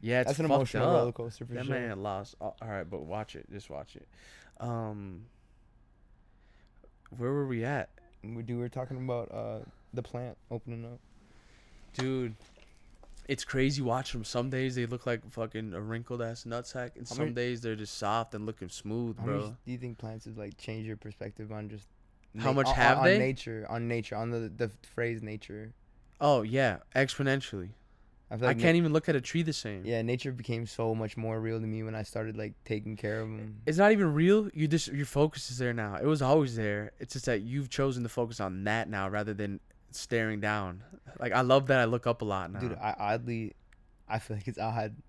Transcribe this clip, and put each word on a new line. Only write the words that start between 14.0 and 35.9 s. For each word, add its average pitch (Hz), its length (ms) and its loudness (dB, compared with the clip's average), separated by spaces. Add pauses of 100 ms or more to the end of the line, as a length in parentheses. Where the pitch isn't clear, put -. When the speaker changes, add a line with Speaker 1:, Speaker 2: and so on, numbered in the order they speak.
Speaker 1:
them. 107 60 -8
Some 123 240 -2
days 131 260 -2
they 123 100 0
look 120 200 -6
like 117 260 -2
fucking 110 420 -6
a 92 80 -6
wrinkled 117 400 -6
ass 117 220 -6
nutsack, 120 540 -8
and 123 100 -12
Speaker 2:
How 120 80 -8
Speaker 1:
some 131 40 -6
Speaker 2:
many 156 140 0
Speaker 1:
days 120 280 -2
they're 113 140 -2
just 107 220 -8
soft 110 380 0
and 107 100 -4
looking 107 240 -8
smooth, 113 480 -4
Speaker 2:
How 104 80 -6
many 104 140 0
Speaker 1:
bro. 107 160 -6 (100)
Speaker 2:
do 127 60 -8
you 123 60 -6
think 120 200 -10
plants 110 280 -10
have, 110 120 -12
like, 104 200 -10
changed 110 300 -8
your 107 100 -8
perspective 107 540 -12
on 107 180 -8
just 104 180 -14 (500)
Speaker 1:
How 127 120 0
Speaker 2:
na-, 131 40 4
Speaker 1:
much 135 160 4
Speaker 2:
on, 131 60 6
Speaker 1:
have 123 240 8
Speaker 2:
on 131 60 6
Speaker 1:
they? 190 140 8
Speaker 2:
nature, 117 500 -2
on 117 180 -2
nature, 117 280 -2
on 113 160 -2
the, 113 240 -4
the 113 140 -2 (240)
phrase 117 300 -2
nature? 107 500 -10 (460)
Speaker 1:
Oh 143 220 6
yeah, 113 360 2 (180)
exponentially. 131 760 0 (600)
Speaker 2:
I 107 80 -6
feel 117 100 0
Speaker 1:
I - 20 6
Speaker 2:
like 131 100 4
Speaker 1:
can't 165 160 8
Speaker 2:
na- 170 40 8
Speaker 1:
even 160 140 4
look 156 140 4
at 160 80 4
a 131 60 2
tree 165 200 -2
the 156 120 0
same. 101 320 -6
Speaker 2:
Yeah, 113 160 2
nature 123 320 0
became 117 340 -4
so 113 260 -2
much 110 220 -2
more 110 240 -2
real 113 200 -2
to 113 60 -4
me 110 180 -4
when 110 120 -6
I 104 80 -4
started, 110 340 -6
like, 107 160 -4 (120)
taking 107 320 -4
care 110 240 -2
of 110 80 -4
'em. 110 360 -10
Speaker 1:
It's 156 120 4
not 202 160 10
even 185 200 6
real. 190 400 8
You 156 140 2
just, 156 220 2
your 139 160 -2
focus 147 440 2
is 120 80 -6
there 123 160 2
now. 107 220 -2